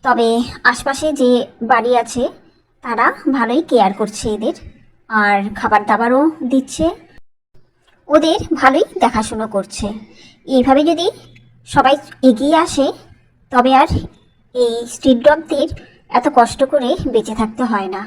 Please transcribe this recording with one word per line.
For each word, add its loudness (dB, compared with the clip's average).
তবে 2
আশপাশে -6
যে 4
বাড়ি 2
আছে -6
তারা -2
ভালোই 0
কেয়ার 2
করছে -6
এদের, -4
আর 2
খাবার 0
দাবারও 2
দিচ্ছে, -2
ওদের 2
ভালোই 2
দেখাশুনো -2
করছে। -6
এইভাবে 4
যদি -2
সবাই 2
এগিয়ে 2
আসে 0
তবে 4
আর 4
এই 0
স্ট্রিট 2
ডগদের 2
এত 0
কষ্ট 2
করে 0
বেঁচে -2
থাকতে -4
হয় -4
না। -8